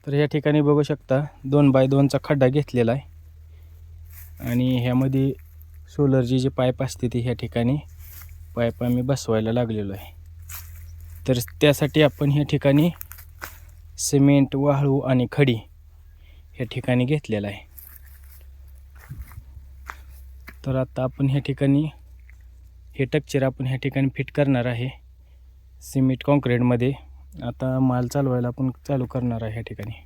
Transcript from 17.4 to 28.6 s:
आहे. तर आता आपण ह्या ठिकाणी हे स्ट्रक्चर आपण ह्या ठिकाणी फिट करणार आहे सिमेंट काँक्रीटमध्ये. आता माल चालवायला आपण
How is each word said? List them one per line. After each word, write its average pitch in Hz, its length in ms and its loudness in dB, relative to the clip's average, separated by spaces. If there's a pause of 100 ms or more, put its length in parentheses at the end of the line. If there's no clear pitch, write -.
आहे. - 180 -12 (3000)
तर 131 100 0
आता 127 260 -2
आपण 135 280 -2
ह्या 139 160 0
ठिकाणी 139 360 2 (1120)
हे 135 120 -2
स्ट्रक्चर 143 360 -2
आपण 131 240 -2
ह्या 131 160 -2
ठिकाणी 135 320 0
फिट 135 220 -6
करणार 135 300 2
आहे 123 220 -4 (920)
सिमेंट 131 420 0
काँक्रीटमध्ये. 123 680 2 (520)
आता 131 340 -4
माल 123 300 0
चालवायला 123 400 0
आपण 131 220 -4 (160)